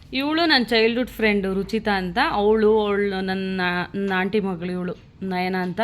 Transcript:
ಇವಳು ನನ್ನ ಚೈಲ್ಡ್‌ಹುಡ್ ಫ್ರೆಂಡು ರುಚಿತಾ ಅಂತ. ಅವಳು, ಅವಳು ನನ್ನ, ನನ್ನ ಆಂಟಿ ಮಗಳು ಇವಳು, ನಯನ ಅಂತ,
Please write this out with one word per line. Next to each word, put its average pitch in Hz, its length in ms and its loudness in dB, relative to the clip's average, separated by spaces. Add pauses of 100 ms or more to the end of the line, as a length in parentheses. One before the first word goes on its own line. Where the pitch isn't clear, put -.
(120)
ಇವಳು 302 340 0
ನನ್ನ 269 180 4
ಚೈಲ್ಡ್‌ಹುಡ್ 226 460 2
ಫ್ರೆಂಡು 202 440 0
ರುಚಿತಾ 202 360 -2
ಅಂತ. 185 280 -2 (120)
ಅವಳು, 214 500 4
ಅವಳು 202 400 0
ನನ್ನ, 190 400 -4 (340)
ನನ್ನ 196 220 -2
ಆಂಟಿ 190 240 0
ಮಗಳು 185 320 -4
ಇವಳು, 180 220 -4 (280)
ನಯನ 185 340 -2
ಅಂತ, 180 280 -4